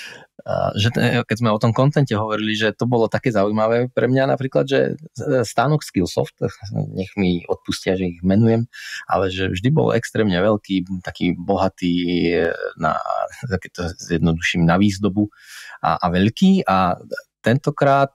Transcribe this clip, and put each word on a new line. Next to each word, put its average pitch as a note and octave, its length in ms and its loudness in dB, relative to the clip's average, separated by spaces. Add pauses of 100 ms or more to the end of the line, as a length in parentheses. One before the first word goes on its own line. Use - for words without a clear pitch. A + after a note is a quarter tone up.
(420)
A - 300 -4
že G#2+ 180 0
te-, A#2+ 320 0
keď A2 140 -4
sme A#2 140 0
o G#2+ 80 2
tom A#2 120 2
kontente C3+ 440 2
hovorili, G#2+ 400 -2
že G#2+ 160 0
to A#2 140 -4
bolo A#2 220 2
také A2 240 -2
zaujímavé A2 600 2
pre A#2+ 160 0
mňa C3+ 220 2
napríklad, C3+ 360 0
že, C3+ 160 2 (360)
e, C3 260 0
stánok C#3 400 0
Skillsoft, - 560 -2 (540)
nech F#2+ 220 -8
mi F2+ 300 0
odpustia, - 500 -4
že F#2 120 -2
ich E2+ 160 -8
menujem, A2+ 480 4 (340)
ale F#2+ 240 0
že F#2 200 -2
vždy F#2+ 220 -2
bol B2 200 2
extrémne A2 460 0
veľký, F#2+ 680 0
taký F2 320 -2
bohatý, F2+ 600 0 (340)
e, E2+ 220 2 (260)
na, D#2 180 -2 (560)
keď F#2 220 -6
to F2 100 -8 (160)
zjednoduším, E2+ 640 -2
na E2+ 140 4
výzdobu G2+ 500 0 (520)
a, - 180 0
a F2 120 -2
veľký. A#2 560 2
A F#2+ 300 2 (440)
tentokrát C#3 760 2